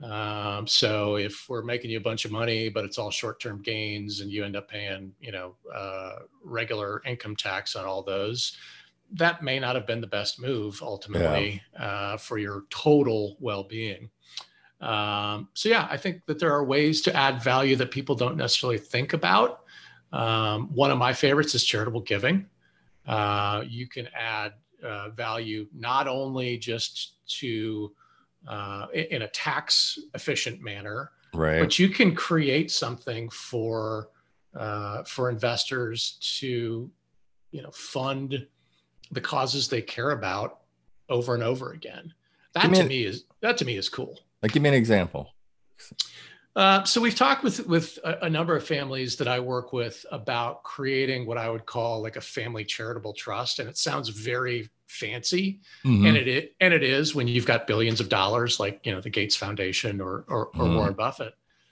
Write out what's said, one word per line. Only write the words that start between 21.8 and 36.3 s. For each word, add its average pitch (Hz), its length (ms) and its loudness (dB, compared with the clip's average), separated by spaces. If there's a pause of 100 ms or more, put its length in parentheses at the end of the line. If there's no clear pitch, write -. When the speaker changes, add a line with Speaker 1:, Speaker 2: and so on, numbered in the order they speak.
Speaker 1:
giving. 131 440 2 (580)
Uh, 104 640 0
you 123 220 -10
can 120 260 -10
add, 110 380 -6 (300)
uh, 107 280 -8
value 110 640 -6
not 127 320 0
only 131 500 -2
just 113 580 -6 (260)
to, 110 520 -4 (540)
uh, 101 480 -8
i-, 160 160 -2
in 123 120 -4
a 107 60 -6
tax - 680 0 (160)
efficient 110 460 -4
manner, 104 500 -10 (220)
Speaker 2:
Right. 80 260 4
Speaker 1:
but 156 220 4
you 190 80 8
can 190 260 6
create 156 560 2
something 117 600 -4
for, 110 800 -4 (440)
uh, 104 480 -6
for 127 280 -2
investors 117 880 -2 (200)